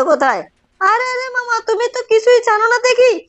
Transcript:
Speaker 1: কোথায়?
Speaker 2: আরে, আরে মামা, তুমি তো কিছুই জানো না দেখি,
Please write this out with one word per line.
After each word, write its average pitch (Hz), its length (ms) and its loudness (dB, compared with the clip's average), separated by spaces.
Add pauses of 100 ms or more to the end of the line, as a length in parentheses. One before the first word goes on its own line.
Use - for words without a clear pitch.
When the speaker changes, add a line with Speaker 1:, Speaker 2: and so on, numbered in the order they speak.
(120)
Speaker 1:
কোথায়? 254 300 0 (400)
Speaker 2:
আরে, 440 320 0
আরে 508 140 -8 (100)
মামা, 480 180 -4 (140)
তুমি 453 160 -2 (100)
তো 508 40 -8 (120)
কিছুই 466 360 4
জানো 427 240 0
না 494 60 0 (100)
দেখি, 494 240 4 (180)